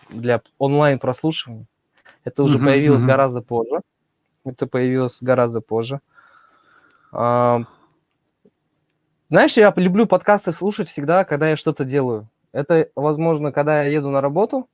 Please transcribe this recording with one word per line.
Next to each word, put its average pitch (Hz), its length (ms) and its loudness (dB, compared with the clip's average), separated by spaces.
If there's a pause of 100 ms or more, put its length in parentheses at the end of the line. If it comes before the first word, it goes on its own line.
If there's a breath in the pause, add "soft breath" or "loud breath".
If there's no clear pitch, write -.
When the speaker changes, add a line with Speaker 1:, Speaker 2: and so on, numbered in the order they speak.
Speaker 1:
для 117 320 -2 (180)
онлайн-прослушивания. 139 1080 -2 (580 soft breath)
Это 135 180 -4
уже 139 160 4
Speaker 2:
Мгм, 127 80 0
Speaker 1:
появилось 139 360 4
Speaker 2:
мгм. 127 60 2
Speaker 1:
гораздо 135 340 0
позже. 120 380 -4 (640)
Это 127 220 -8
появилось 127 560 -2
гораздо 123 380 0
позже. 113 400 -6 (1120 soft breath)
А, 120 520 0 (1700 soft breath)
знаешь, 226 260 4
я 208 200 8
люблю 190 300 2
подкасты 196 460 2
слушать 196 360 -6
всегда, 165 360 0
когда 156 260 -2
я 156 60 -2
что-то 147 280 -4
делаю. 127 440 -4 (240)
Это, 143 420 0
возможно, 151 580 -2
когда 147 300 0
я 143 80 -2
еду 143 200 -2
на 139 100 -2
работу 196 540 -2